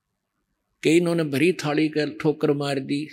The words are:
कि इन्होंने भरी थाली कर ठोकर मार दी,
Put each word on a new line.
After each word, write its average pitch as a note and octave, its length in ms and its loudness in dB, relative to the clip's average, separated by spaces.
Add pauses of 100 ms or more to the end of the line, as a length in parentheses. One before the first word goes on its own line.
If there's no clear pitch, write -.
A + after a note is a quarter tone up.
(840)
कि D3+ 140 4
इन्होंने E3+ 260 2
भरी D3 300 2
थाली D3+ 360 -2
कर D3+ 240 -2
ठोकर D3+ 380 0
मार C#3+ 280 -2
दी, C#3+ 320 -4